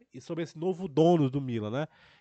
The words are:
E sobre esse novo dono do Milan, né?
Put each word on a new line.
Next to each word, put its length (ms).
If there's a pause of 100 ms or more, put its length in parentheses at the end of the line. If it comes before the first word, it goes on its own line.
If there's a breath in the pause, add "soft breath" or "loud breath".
(120)
E 80
sobre 240
esse 140
novo 300
dono 420
do 120
Milan, 280
né? 180 (340 soft breath)